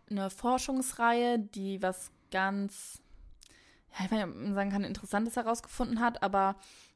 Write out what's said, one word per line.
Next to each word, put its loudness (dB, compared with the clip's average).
eine -2
Forschungsreihe, 2
die -4
was 0
ganz, -2
ja, 0
ich -2
weiß 2
nicht, -2
ob -8
man -4
sagen 0
kann, 0
Interessantes -2
herausgefunden -2
hat, 0
aber, 4